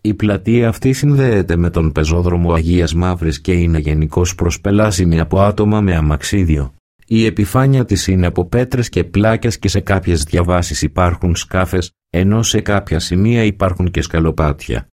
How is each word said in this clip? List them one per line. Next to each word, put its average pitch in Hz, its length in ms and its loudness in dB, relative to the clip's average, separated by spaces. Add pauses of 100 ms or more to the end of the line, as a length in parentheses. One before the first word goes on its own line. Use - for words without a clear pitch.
Η 104 120 -2
πλατεία 104 540 0
αυτή 131 260 0
συνδέεται 127 600 2
με 85 140 2
τον 82 220 0
πεζόδρομο 85 640 0
Αγίας 82 400 0
Μαύρης 87 480 -2
και 92 100 -4
είναι 85 280 2
γενικώς 78 560 -2
προσπελάσιμη 92 840 0
από 87 220 0
άτομα 104 400 2
με 92 140 0
αμαξίδιο. 76 800 0 (340)
Η 113 180 2
επιφάνεια 131 600 2
της 95 220 -2
είναι 92 180 2
από 87 200 -2
πέτρες 123 440 -2
και 87 140 -2
πλάκες 110 560 0
και - 80 -2
σε 98 120 0
κάποιες 90 440 0
διαβάσεις 87 580 0
υπάρχουν 87 540 0
σκάφες, 92 560 -4 (180)
ενώ 101 340 0
σε 110 180 0
κάποια 98 380 -2
σημεία 110 440 0
υπάρχουν 92 480 0
και 80 100 -2
σκαλοπάτια. 76 840 -2 (120)